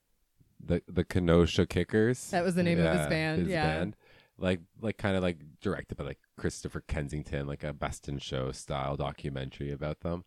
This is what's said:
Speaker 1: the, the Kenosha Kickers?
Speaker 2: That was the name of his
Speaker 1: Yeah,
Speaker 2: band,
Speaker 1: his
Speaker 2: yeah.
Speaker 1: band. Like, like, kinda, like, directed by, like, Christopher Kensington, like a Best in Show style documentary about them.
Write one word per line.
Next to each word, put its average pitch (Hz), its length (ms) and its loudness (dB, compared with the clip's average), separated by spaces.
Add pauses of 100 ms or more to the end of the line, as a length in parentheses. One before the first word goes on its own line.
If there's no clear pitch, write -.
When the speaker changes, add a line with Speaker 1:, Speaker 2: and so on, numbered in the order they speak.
(640)
Speaker 1:
the, 85 220 2
the 90 180 0
Kenosha 85 600 6
Kickers? 107 640 2
Speaker 2:
That 175 140 0
was 180 100 0
the 180 80 2
name 170 160 2
of 170 80 4
his 160 160 4
Speaker 1:
Yeah, 147 60 0
Speaker 2:
band, 160 320 0
Speaker 1:
his 165 80 0
Speaker 2:
yeah. 160 180 0 (120)
Speaker 1:
band. 107 180 -4 (400)
Like, 92 240 0 (200)
like, 110 180 -2
kinda, 95 220 2
like, 90 180 0 (220)
directed 73 360 -4
by, 73 80 -8
like, 69 140 -8 (180)
Christopher - 440 -4
Kensington, 73 640 -4
like 69 160 -6
a 73 100 -4
Best 71 360 -6
in 71 100 -4
Show 65 340 -4
style 69 440 -4
documentary 69 760 -6
about 73 300 -6
them. 87 260 -4